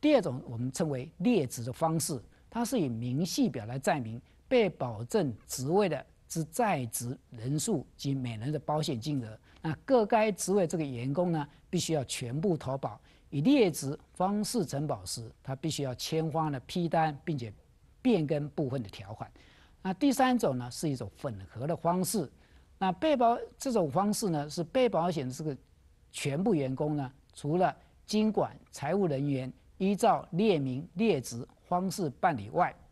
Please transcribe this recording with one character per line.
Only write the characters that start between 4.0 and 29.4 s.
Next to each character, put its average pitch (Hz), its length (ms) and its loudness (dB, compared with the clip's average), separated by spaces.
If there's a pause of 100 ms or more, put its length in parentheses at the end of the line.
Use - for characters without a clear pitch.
明 113 200 -8 (280)
被 233 200 4
保 117 360 -6
证 151 280 0 (140)
职 131 240 -4
位 196 180 4
的 143 160 -4 (240)
之 165 160 -4
在 175 420 0
职 120 300 -6 (140)
人 127 280 -4
数 147 280 -2 (100)
及 139 160 -4
每 123 240 -4
人 123 160 -4
的 147 60 -2
保 151 240 -2
险 135 180 -2
金 139 240 -2
额。 110 140 -14 (220)
那 156 120 -4 (120)
各 247 200 6
该 214 280 4
职 185 200 -2
位 190 140 4
这 170 120 -2
个 156 60 0
员 131 280 -4
工 175 180 2
呢， 156 180 -2 (220)
必 180 80 0
须 160 140 0
要 147 120 2
全 127 360 -6
部 175 160 2
投 135 200 -4
保。 113 240 -8 (300)
以 143 100 -2
列 240 300 6
职 139 260 -4 (180)
方 202 280 0
式 202 220 0
承 139 200 -4
保 123 200 -4
时， 117 260 -8 (120)
他 135 120 -6
必 165 140 -4
须 147 140 -2
要 127 120 -4
签 160 360 -2
发 156 180 0
呢 139 120 -4
批 175 280 -2
单， 156 360 2
并 160 120 -2
且 117 160 -8 (480)
变 208 240 4
更 147 260 0
部 139 200 -2
分 135 100 -2
的 104 80 -8
条 101 240 -14
款。 - 160 -12 (540)
那 190 100 -2
第 277 200 4
三 254 260 4
种 147 180 2
呢， 123 140 -6
是 - 180 -4
一 139 60 0
种 98 160 -8 (100)
混 123 160 -6 (140)
合 113 160 -8
的 165 100 -2
方 175 280 0
式。 190 260 -2 (480)
那 190 140 0
被 302 240 2
保， 233 200 4 (220)
这 269 140 -4
种 180 180 2
方 196 240 2
式 202 160 0
呢， 147 180 -2
是 165 140 -6
被 247 260 2
保 175 220 2
险 147 180 -2
这 127 140 -8
个 151 120 -2 (580)
全 147 300 -2
部 214 120 4
员 135 200 2
工 151 220 0
呢， 135 160 -4 (220)
除 147 220 -2
了 180 200 4 (300)
经 214 240 2
管 147 260 0 (140)
财 151 240 -4
务 196 140 2
人 143 200 0
员 131 240 -2 (260)